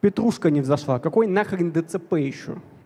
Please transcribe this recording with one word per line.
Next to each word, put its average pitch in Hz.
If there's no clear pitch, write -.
Петрушка 208
не 147
взошла. 135
Какой 220
нахрен 190
Д 160
Ц 170
П 170
еще? -